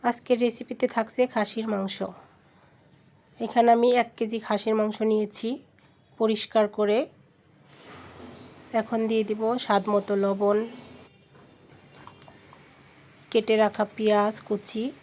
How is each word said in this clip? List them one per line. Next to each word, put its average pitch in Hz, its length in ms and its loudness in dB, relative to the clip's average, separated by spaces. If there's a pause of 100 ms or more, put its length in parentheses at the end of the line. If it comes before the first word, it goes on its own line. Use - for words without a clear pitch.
আজকের 240 360 0
রেসিপিতে 240 420 -2 (100)
থাকছে 226 240 -2 (140)
খাসির 220 380 -4
মাংস। 196 240 -4 (1500)
এখানে 233 320 4
আমি 233 120 4 (140)
এক 233 60 -2 (100)
কেজি 226 280 -4
খাসির 220 340 0
মাংস 214 160 -2 (160)
নিয়েছি 214 360 -2 (720)
পরিষ্কার 220 440 2 (120)
করে। 208 220 2 (1800)
এখন 220 180 -4 (120)
দিয়ে 220 180 2
দিব 214 140 -4 (220)
স্বাদ 202 180 2 (120)
মতো 202 180 0 (100)
লবণ, 202 360 2 (2750)
কেটে 220 240 2 (100)
রাখা 208 200 0 (120)
পেঁয়াজ 214 380 2 (120)
কুচি 214 380 -4 (180)